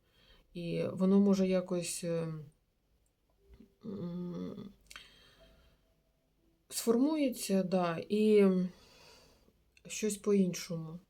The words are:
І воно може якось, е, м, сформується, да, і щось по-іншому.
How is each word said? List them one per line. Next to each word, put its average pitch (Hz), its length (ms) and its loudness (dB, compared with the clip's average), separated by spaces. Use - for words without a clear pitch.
І 170 380 -4
воно 190 280 4
може 196 260 4
якось, 180 580 -2
е, 165 240 -4
м, 175 880 -10
сформується, 240 920 0
да, 175 460 -2
і 208 380 6
щось 208 300 -6
по-іншому. 175 840 -2